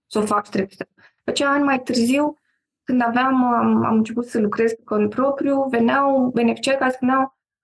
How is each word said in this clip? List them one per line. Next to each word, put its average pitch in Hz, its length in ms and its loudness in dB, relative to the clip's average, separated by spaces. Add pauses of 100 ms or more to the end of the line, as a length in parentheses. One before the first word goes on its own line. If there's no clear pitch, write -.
să - 120 -4
o 214 40 0
fac 214 220 -2
și - 60 -20
trebuie 196 260 -4
să.” - 100 -10 (300)
După - 140 -8
aceea, 277 200 0
ani 285 140 2
mai 269 180 0
târziu, 269 560 0 (460)
când 254 180 0
aveam, 254 420 2
am, 226 400 2
am 226 120 0
început 226 300 -2
să 233 140 -4
lucrez 226 320 0
pe - 120 -10
cont 208 260 0
propriu, 277 580 0
veneau 254 680 2
beneficiari 233 440 0
care 254 120 0
spuneau, 262 460 -2 (280)